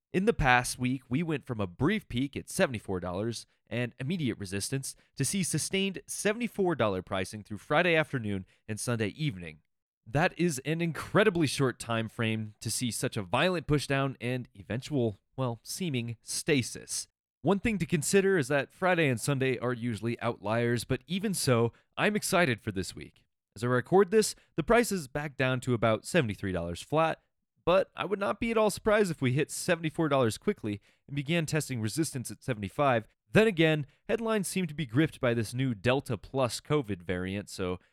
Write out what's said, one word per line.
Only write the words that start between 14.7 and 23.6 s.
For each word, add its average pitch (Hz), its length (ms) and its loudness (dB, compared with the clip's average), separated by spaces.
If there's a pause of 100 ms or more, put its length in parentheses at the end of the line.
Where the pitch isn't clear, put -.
well, 120 260 -4
seeming 120 600 -6
stasis. - 840 -2 (360)
One 190 180 2
thing 226 180 0
to 165 80 -4
consider 190 520 2
is 123 100 0
that 139 240 0
Friday 180 360 2
and 120 120 0
Sunday 131 380 0
are 123 140 -2
usually 117 480 -4
outliers, 117 600 0
but - 240 -4
even 190 260 -4
so, 117 400 2 (240)
I'm 208 200 2
excited 175 440 2
for 110 120 -6
this 92 240 -6
week. - 240 -18 (340)
As - 80 -14